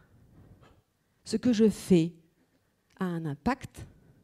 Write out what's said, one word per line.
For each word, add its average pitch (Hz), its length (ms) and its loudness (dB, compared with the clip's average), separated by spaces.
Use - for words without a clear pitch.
ce - 120 -4
que 247 160 0
je 214 160 4
fais 170 460 2
a 190 60 -6
un 165 220 -6
impact - 600 -8